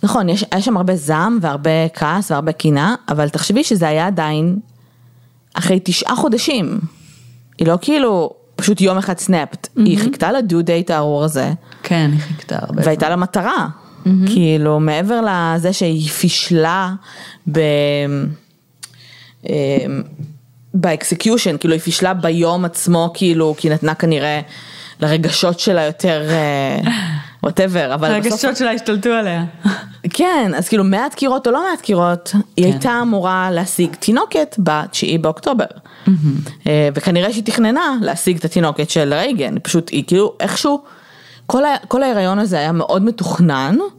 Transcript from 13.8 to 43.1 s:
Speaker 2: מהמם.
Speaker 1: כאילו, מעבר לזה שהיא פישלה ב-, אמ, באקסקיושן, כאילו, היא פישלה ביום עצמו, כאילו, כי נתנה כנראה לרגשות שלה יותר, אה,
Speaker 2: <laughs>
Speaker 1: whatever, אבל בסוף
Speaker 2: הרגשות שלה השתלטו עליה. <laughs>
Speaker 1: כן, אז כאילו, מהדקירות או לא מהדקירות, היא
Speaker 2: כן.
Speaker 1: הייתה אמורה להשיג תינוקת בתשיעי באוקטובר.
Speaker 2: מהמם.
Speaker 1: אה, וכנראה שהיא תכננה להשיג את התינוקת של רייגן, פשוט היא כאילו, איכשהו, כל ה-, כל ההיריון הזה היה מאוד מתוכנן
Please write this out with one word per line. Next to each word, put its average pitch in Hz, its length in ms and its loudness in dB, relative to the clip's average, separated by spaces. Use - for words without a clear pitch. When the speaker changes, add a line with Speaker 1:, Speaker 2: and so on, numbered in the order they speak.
Speaker 2:
מהמם. 185 200 4
Speaker 1:
כאילו, 156 540 2
מעבר 170 460 0
לזה 170 460 0
שהיא 160 380 -2
פישלה 175 800 0
ב-, 156 60 2
אמ, - 40 -2
באקסקיושן, 180 840 0
כאילו, 160 160 2
היא 160 60 0
פישלה 185 340 -2
ביום 170 500 0
עצמו, 170 500 0
כאילו, 160 440 2
כי 165 120 0
נתנה 156 240 0
כנראה 151 460 0
לרגשות 160 600 0
שלה 175 220 2
יותר, 156 480 0
אה, 143 480 0
Speaker 2:
<laughs> - 360 -8
Speaker 1:
whatever, 175 480 0
אבל 151 140 0
בסוף 208 40 -4
Speaker 2:
הרגשות 240 320 -2
שלה 247 160 0
השתלטו 226 380 -2
עליה. 190 340 -2
<laughs> - 380 -8
Speaker 1:
כן, 302 400 2
אז 180 120 -2
כאילו, 202 160 2
מהדקירות 262 640 0
או 240 60 2
לא 302 180 0
מהדקירות, 175 640 0
היא 180 80 4
Speaker 2:
כן. 180 60 6
Speaker 1:
הייתה 240 320 0
אמורה 185 480 0
להשיג 175 440 -2
תינוקת 302 640 0
בתשיעי 160 600 0
באוקטובר. 165 460 0
Speaker 2:
מהמם. 190 120 4
Speaker 1:
אה, 151 280 4
וכנראה 180 380 0
שהיא 214 120 -4
תכננה 240 560 0
להשיג 170 360 0
את - 80 -6
התינוקת 156 460 0
של 147 240 2
רייגן, 165 480 -2
פשוט 165 280 -2
היא 139 160 -2
כאילו, 190 340 2
איכשהו, 285 400 -2
כל 262 180 0
ה-, 285 120 2
כל 254 140 0
ההיריון 202 360 0
הזה 185 200 0
היה 151 140 0
מאוד 175 300 0
מתוכנן 175 720 2